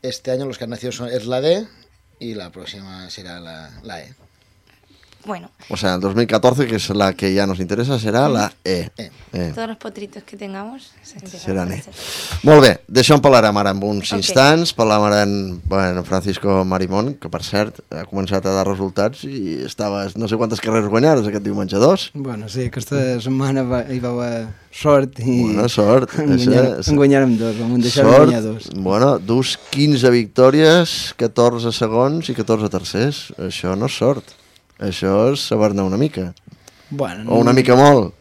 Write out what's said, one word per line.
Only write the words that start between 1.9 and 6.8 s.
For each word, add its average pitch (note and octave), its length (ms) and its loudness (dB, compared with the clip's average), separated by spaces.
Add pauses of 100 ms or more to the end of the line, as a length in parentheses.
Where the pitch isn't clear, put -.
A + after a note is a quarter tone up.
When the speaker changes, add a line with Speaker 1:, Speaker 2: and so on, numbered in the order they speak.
Speaker 1:
y A#2 140 -12
la F#2 180 -14
próxima F#2 600 -18
será F2 280 -18
la, D#2+ 300 -20 (140)
la F2+ 180 -16
E. B2+ 140 -20 (1080)
Speaker 2:
Bueno. F3+ 240 -12 (200)
Speaker 3:
O F2 80 -8
sea, F#2 180 -2
el F2+ 60 -4
dos G2 140 -2
mil A#2 120 2
catorce, B2+ 400 2
que A2+ 100 -4
es - 120 -6